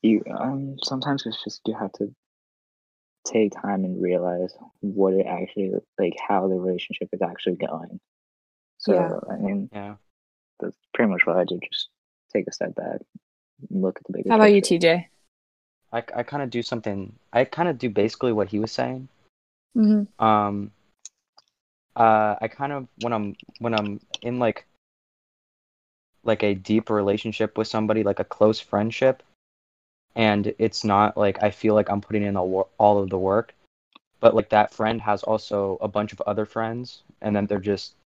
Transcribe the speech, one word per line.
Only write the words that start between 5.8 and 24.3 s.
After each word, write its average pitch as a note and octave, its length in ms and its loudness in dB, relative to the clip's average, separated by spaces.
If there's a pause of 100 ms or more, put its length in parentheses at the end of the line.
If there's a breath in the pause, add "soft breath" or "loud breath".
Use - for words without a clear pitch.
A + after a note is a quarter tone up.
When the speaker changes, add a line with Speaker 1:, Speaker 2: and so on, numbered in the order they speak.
Speaker 1:
like, F2+ 160 0 (120)
how F#2+ 220 0
the F#2+ 60 0
relationship F2+ 580 -4
is F#2+ 100 -6
actually F2+ 340 -4
going. - 440 -8 (760)
So, - 160 0
Speaker 2:
Yeah. - 400 -2
Speaker 1:
I - 40 -10
mean, G2+ 340 -4
Speaker 3:
Yeah. G2+ 240 -12 (640)
Speaker 1:
that's - 160 -8 (180)
pretty A#2 160 2
much F2+ 160 2
what E2+ 100 2
I F2+ 80 4
do, F2 140 -6 (120)
just - 180 -8 (440)
take G2 140 -2
a - 60 -10
step - 220 -8
back, - 260 -8 (680)
look - 280 -4
at - 80 -20
the - 60 -12
bigger - 180 -4
Speaker 2:
How A3+ 60 4
about G#3+ 160 8
you, G3+ 100 6
Speaker 1:
picture. G3 140 2
Speaker 2:
T - 20 0
J? E3+ 300 2 (840)
Speaker 3:
I, A#2 100 -4 (120)
I A#2+ 80 -4
kinda C#3+ 240 -6
do A#2 160 -4
something, G2+ 520 -6 (180)
I B2 120 4
kinda E3+ 280 -2
do B2 180 -4
basically A2 420 0
what G#2 160 0
he G#2 100 -4
was A2 140 -2
saying. B2+ 360 -6 (680)
Speaker 2:
Mm-hmm. G#3+ 480 2
Speaker 3:
Um, G#2 460 2 (1300)
uh, A2 440 4
I A2+ 80 -4
kind C#3+ 240 -6
of, C3+ 160 -8 (120)
when A#2+ 120 -2
I'm, G#2 240 -4 (220)
when A#2 160 -2
I'm G#2 260 -2 (220)
in, A#2+ 160 -4